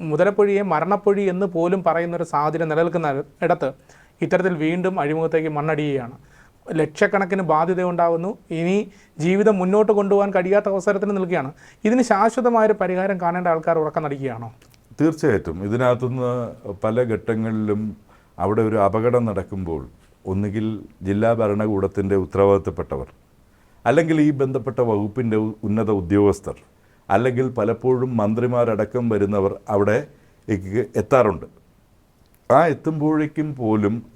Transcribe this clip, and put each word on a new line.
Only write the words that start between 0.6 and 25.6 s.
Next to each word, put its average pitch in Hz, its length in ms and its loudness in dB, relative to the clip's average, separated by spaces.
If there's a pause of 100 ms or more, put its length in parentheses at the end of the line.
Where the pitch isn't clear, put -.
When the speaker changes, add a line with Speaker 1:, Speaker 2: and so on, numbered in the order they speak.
Speaker 1:
മരണപ്പുഴി 196 600 0
എന്ന് 185 240 0
പോലും 175 380 0
പറയുന്നൊരു 170 400 -2
സാഹചര്യം 156 440 -2
നിലനിൽക്കുന്ന 165 400 0 (340)
ഇടത്ത് 160 300 0 (480)
ഇത്തരത്തിൽ 180 340 0
വീണ്ടും 175 460 -2
അഴിമുഖത്തേക്ക് 160 480 0
മണ്ണടിയുകയാണ്. 147 680 -4 (560)
ലക്ഷക്കണക്കിന് 190 720 0
ബാധ്യത 165 400 0
ഉണ്ടാകുന്നു. 175 560 0 (120)
ഇനി 180 400 -2 (280)
ജീവിതം 196 400 2
മുന്നോട്ട് 196 340 2
കൊണ്ടുപോകാൻ 202 380 2
കഴിയാത്ത 190 380 2
അവസരത്തിന് 196 480 -2
നിൽക്കുകയാണ്. 175 360 -4 (320)
ഇതിന് 240 180 4
ശാശ്വതമായൊരു 226 720 2
പരിഹാരം 185 480 -2
കാണേണ്ട 180 280 -2
ആൾക്കാർ 165 300 0
ഉറക്കം 156 240 -2
നടിക്കുകയാണോ? 131 500 -6 (480)
Speaker 2:
തീർച്ചയായിട്ടും. 120 640 0
ഇതിനകത്തുനിന്ന് 123 680 0 (520)
പല 113 180 0
ഘട്ടങ്ങളിലും 110 960 -2 (420)
അവിടെ 101 240 0
ഒരു 110 140 2
അപകടം 113 480 2
നടക്കുമ്പോൾ 92 580 -6 (440)
ഒന്നുകിൽ 104 540 -2 (220)
ജില്ലാ 104 300 2
ഭരണകൂടത്തിൻ്റെ 101 840 0
ഉത്തരവാദിത്തപ്പെട്ടവർ 92 920 0 (760)
അല്ലെങ്കിൽ 160 360 2
ഈ 151 100 4
ബന്ധപ്പെട്ട 131 500 -2
വകുപ്പിൻ്റെ 110 560 0
ഉ-, 110 280 -2